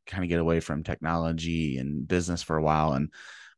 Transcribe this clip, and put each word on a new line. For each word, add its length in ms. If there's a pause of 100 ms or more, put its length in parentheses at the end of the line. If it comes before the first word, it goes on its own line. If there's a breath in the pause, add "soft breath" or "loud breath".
kinda 220
get 140
away 200
from 240
technology 920
and 280
business 360
for 160
a 40
while. 300
And 180 (480 loud breath)